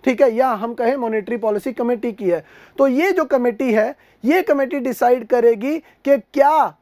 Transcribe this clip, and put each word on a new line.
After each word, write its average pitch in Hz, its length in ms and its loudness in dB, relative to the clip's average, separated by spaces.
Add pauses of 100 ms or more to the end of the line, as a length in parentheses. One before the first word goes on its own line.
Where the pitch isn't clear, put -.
ठीक 247 180 0
है, 262 140 4
या 262 120 2
हम 233 260 -4
कहें 240 220 -2
मॉनेटरी 220 420 -4
पॉलिसी 214 360 -4
कमेटी 240 380 -4
की 196 180 -4
है। 165 140 -2 (340)
तो 277 100 4
ये 302 240 0
जो 339 140 0
कमेटी 247 480 -2
है, 220 220 0 (280)
ये 311 180 2
कमेटी 277 380 -2
डिसाइड 247 480 0
करेगी 233 500 0
कि - 400 -2
क्या 285 640 0